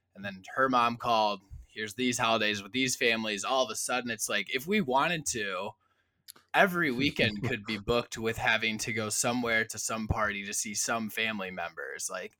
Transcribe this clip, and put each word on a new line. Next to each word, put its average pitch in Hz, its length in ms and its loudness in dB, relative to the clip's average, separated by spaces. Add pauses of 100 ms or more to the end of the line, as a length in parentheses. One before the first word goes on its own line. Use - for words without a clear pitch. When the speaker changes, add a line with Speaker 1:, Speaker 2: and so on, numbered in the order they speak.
(160)
Speaker 1:
And 98 100 -12
then 95 160 -10 (140)
her 131 120 4
mom 120 300 4
called, 110 440 2 (260)
"Here's 107 260 -8
these 123 240 0
holidays 110 460 2
with 101 80 -14
these 127 240 0
families." 110 480 2
All 131 200 2
of 113 60 -2
a 107 60 -8
sudden, 123 340 -2
it's 110 180 -4
like, 104 280 0
if 131 100 -4
we 208 160 2
wanted 147 460 2
to, 101 440 -4 (840)
every 175 340 6
weekend 123 540 2
Speaker 2:
<laughs> - 40 0
Speaker 1:
could 117 160 -2
be 110 140 -2
booked 117 400 0
with 113 200 -2
having 113 420 2
to 120 140 -4
go 110 160 -2
somewhere 117 560 2
to 110 120 -8
some 110 300 -4
party 104 380 0
to 101 100 -6
see 107 180 -4
some 113 380 -2
family 110 400 -4
members. 80 580 -8
Like, 92 300 -10